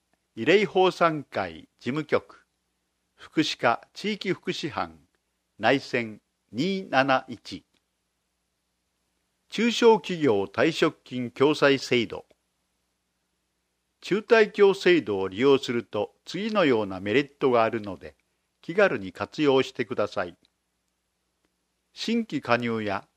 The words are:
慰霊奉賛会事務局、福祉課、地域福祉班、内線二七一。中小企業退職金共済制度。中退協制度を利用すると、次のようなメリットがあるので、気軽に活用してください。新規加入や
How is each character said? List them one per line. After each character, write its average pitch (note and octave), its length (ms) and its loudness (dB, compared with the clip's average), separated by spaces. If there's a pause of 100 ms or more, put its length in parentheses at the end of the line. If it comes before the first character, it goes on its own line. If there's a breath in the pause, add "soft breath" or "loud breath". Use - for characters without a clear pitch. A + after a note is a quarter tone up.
(380)
慰 A2+ 80 -4
霊 G3 200 4
奉 F#3 260 2
賛 D#3 320 -2
会 F2 440 -8 (120)
事 B2 120 -8
務 D3 140 -6
局、 - 400 -4 (720)
福 - 260 -6
祉 - 180 -4
課、 A#2 340 0
地 G#3 200 -6
域 G3 180 -6
福 - 200 -8
祉 D#3+ 180 -8
班、 E2+ 280 -8 (600)
内 B2+ 240 2
線 A2+ 400 -8 (320)
二 F#3+ 360 -4
七 C3 380 -2
一。 G#2 380 -16 (1800)
中 A#3 220 0
小 A3+ 280 6
企 F3 220 -8
業 G#2 240 2
退 C#3 260 0
職 - 320 -2
金 B2 280 -8
共 D3 220 4
済 C#3 260 2
制 A#2+ 260 0
度。 - 200 -12 (1700)
中 G3 200 -2
退 A3 340 2
協 G3 200 6
制 F3+ 280 4
度 G2+ 180 -4
を F#2+ 80 -2
利 F#2+ 120 -8
用 C#3 180 6
す C3 160 -4
る A#2 100 -4
と、 - 300 -6 (100)
次 G#3+ 300 -8
の G3+ 100 2
よ A#2+ 200 2
う - 20 -6
な F#2+ 160 -10
メ G#2 120 -4
リ C#3+ 120 2
ッ - 120 -20
ト C3+ 140 0
が A2+ 140 4
あ A2+ 40 0
る A2+ 120 -6
の F#2+ 160 -12
で、 - 180 -20 (460)
気 E3+ 120 -12
軽 F3+ 260 2
に F#2 120 -12
活 - 300 -8
用 C3+ 220 4
し - 100 -8
て C3+ 100 -6
く A#2+ 120 -10
だ G#2 120 -2
さ G2 160 -6
い。 F2 140 -12 (1500)
新 A#3 280 -4
規 F3+ 220 -6
加 A#2+ 140 0
入 A#2 260 -4
や G2+ 240 -6 (120)